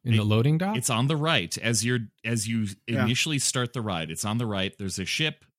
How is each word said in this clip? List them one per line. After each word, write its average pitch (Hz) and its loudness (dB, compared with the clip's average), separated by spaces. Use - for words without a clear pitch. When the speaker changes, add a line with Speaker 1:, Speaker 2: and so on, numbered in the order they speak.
Speaker 1:
In 120 2
the 110 6
Speaker 2:
It, - 0
Speaker 1:
loading 117 4
dock? 196 -2
Speaker 2:
it's - -2
on 117 2
the 160 2
right. 147 0
As 113 0
you're, 123 2
as 110 -2
you 113 0
Speaker 3:
Yeah. 117 0
Speaker 2:
initially 127 0
start 123 -2
the 127 -6
ride, 85 -4
it's 80 -6
on 107 0
the 120 -2
right. 98 -2
There's 98 -6
a 95 -4
ship, 156 -4